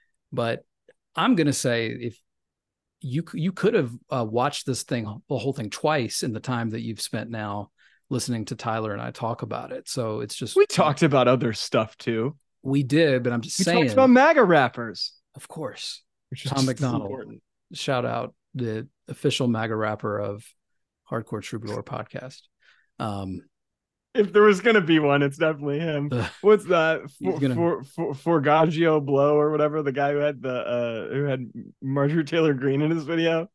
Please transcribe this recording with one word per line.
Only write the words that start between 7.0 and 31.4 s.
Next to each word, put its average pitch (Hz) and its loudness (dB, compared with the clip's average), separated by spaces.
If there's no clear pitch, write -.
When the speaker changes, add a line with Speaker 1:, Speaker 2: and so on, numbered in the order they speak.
Speaker 1:
now 104 -8
listening 117 -4
to 127 -8
Tyler 110 -4
and 113 -8
I 123 -8
talk 117 -6
about 117 -10
it. 254 -12
So 113 -6
it's 117 -10
just - -10
Speaker 2:
We 403 8
talked 156 2
about 135 4
other 123 2
stuff - -2
too. 117 -4
Speaker 1:
We 139 0
did, 139 2
but 120 0
I'm 120 -2
just - -8
Speaker 2:
We 185 0
Speaker 1:
saying. 170 4
Speaker 2:
talked 120 2
about 262 6
maga 269 8
rappers. 123 2
Speaker 1:
Of - -18
course. - -12
Speaker 2:
Which - -12
is 135 -4
Speaker 1:
Tom 139 -2
Speaker 2:
just 131 2
as 131 -4
Speaker 1:
McDonald. 117 -2
Speaker 2:
important. 113 -12
Speaker 1:
Shout 131 -2
out 120 -6
the 117 -6
official - 0
maga 110 0
rapper 107 -4
of 104 -8
Hardcore 113 -6
Troubadour 107 -10
podcast. 120 -14
Um, 98 -8
Speaker 2:
If 208 2
there 208 6
was 202 6
gonna 220 6
be 160 4
one, 143 4
it's 139 -2
definitely 147 0
him. 151 -2
Speaker 1:
the 123 -2
Speaker 2:
What's 202 6
that? 160 2
Speaker 1:
He's 185 -2
Speaker 2:
For, 151 -4
Speaker 1:
gonna 135 0
Speaker 2:
for, 170 0
for, 160 0
Forgaggio 156 4
Blow 143 4
or 147 2
whatever, 151 0
the 143 -2
guy 143 0
who 143 0
had 147 0
the, 127 -6
uh, 117 -4
who 135 -2
had 131 -4